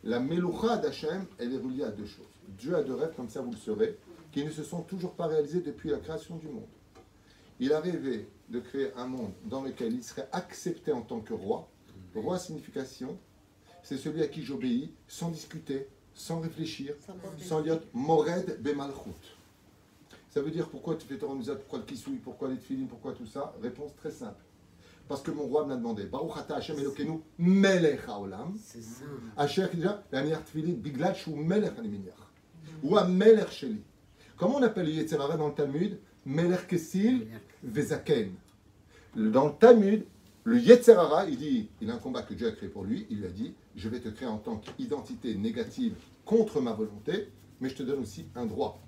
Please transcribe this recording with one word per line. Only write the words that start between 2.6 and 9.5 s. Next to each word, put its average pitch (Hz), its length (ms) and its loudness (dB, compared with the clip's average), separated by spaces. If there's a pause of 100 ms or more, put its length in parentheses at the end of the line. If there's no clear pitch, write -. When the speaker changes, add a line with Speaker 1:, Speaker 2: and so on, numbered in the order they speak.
Speaker 1:
a 143 80 0
deux 131 100 -4
rêves, - 220 -2
comme 120 120 -10
ça 139 120 -10
vous 120 100 -6
le 110 60 -8
saurez, 107 420 -2 (320)
qui 143 140 -4
ne 156 60 -4
se 151 120 -10
sont 165 200 -8
toujours 185 320 -8
pas 175 120 -4
réalisés 156 340 0
depuis - 300 -8
la - 80 0
création 160 380 -10
du 156 100 -12
monde. 113 220 -12 (920)
Il 135 140 0
a 156 80 2
rêvé 135 480 -4 (200)
de 117 120 -6
créer 135 340 -4
un 123 120 -10
monde 120 260 -8 (140)
dans 135 160 -6